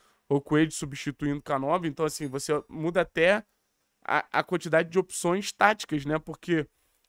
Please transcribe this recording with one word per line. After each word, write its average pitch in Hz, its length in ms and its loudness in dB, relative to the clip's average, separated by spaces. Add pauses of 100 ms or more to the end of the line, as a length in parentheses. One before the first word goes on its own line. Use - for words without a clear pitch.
(280)
ou 143 140 2
Coelho 156 320 2
substituindo 143 680 -6
Canóbio. 151 460 0
Então, 156 180 -2
assim, 151 220 -4
você 135 240 -6 (160)
muda 165 320 -2
até 180 460 2 (580)
a, - 360 -2
a 156 40 0
quantidade 165 460 0
de 175 100 0
opções 180 540 -2
táticas, 196 500 2
né? 156 160 -2
Porque 160 480 -2 (420)